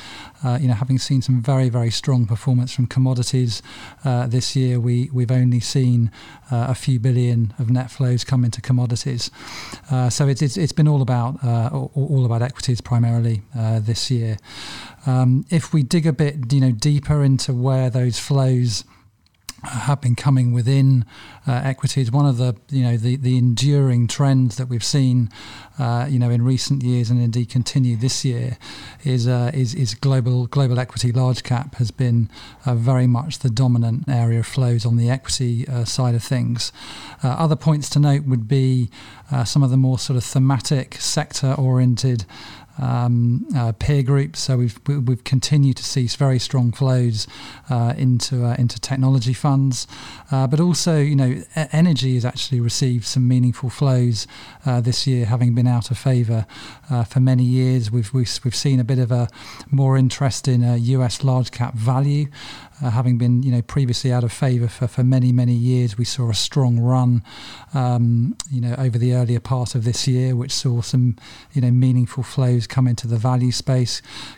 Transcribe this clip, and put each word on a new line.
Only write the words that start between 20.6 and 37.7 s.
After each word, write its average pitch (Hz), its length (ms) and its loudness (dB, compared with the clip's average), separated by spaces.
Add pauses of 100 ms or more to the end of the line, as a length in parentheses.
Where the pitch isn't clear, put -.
uh, 123 160 0
equities, 131 480 -2
one 143 140 2
of 131 100 2
the, 127 180 0 (160)
you 131 140 0
know, 120 120 2
the, 123 200 0
the 127 200 0
enduring 123 720 2
trends 131 500 2
that 123 120 -4
we've 120 160 -4
seen, 127 440 2 (520)
uh, 120 280 -2
you 139 80 0
know, 120 140 2
in 120 140 2
recent 131 400 0
years 123 260 0
and 123 100 2
indeed 120 300 0
continue 123 460 0
this 123 280 -2
year 123 320 -4 (460)
is, 127 240 0
uh, 123 260 2
is, 127 220 -2
is 131 200 -2
global, 123 520 0
global 123 320 0
equity 123 320 -2
large 127 320 0
cap 123 320 -4
has 113 160 -2
been, 117 400 0 (360)
uh, 123 100 2
very 127 320 2
much 123 320 -2
the 127 100 0
dominant 117 580 0
area 117 300 0
of 113 80 -2
flows 120 400 0
on 117 100 2
the 117 140 2
equity, 123 560 -2
uh, 120 180 -4
side 123 300 0
of 117 80 -2
things. 120 480 -2 (540)
Uh, 131 40 0
other 147 280 0
points 151 320 0